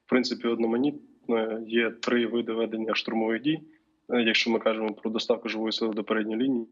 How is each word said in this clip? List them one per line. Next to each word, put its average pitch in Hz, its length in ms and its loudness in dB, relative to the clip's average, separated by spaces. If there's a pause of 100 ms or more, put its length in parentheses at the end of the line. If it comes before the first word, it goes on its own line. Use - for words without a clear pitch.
в - 40 -20
принципі, 120 380 0
одноманітно. 117 1200 0
Є 113 240 2
три 120 360 0
види 113 260 -2
ведення 110 420 -2
штурмових 110 460 0
дій. 156 220 0 (460)
Е, 123 120 2
якщо 113 300 2
ми 113 80 4
кажемо 110 340 0
про 110 180 -6
доставку 113 380 0
живої 110 220 -2
сили 110 220 -2
до 107 100 -4
передньої 110 380 -2
лінії, 123 300 0